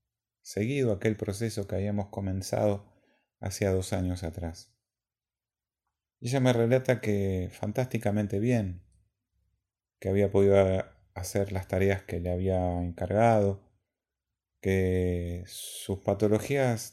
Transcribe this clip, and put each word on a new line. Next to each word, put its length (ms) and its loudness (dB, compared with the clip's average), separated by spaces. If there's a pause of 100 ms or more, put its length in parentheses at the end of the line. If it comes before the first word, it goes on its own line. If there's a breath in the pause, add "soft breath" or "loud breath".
(400)
seguido 520 0
aquel 220 0
proceso 540 -4
que 80 -4
habíamos 320 -2
comenzado 840 -2 (480 soft breath)
hacía 320 -2
dos 220 0
años 320 -2
atrás. 500 -8 (1500)
Ella 200 0
me 140 6
relata 480 4
que 500 0
fantásticamente 880 -2
bien, 420 0 (1160)
que 100 -6
había 220 2
podido 280 6
a-, 380 2 (160)
hacer 400 -4
las 160 -6
tareas 360 0
que 140 -8
le 140 -4
había 500 0
encargado, 760 2 (1000)
que 840 0
sus 520 -8
patologías 960 0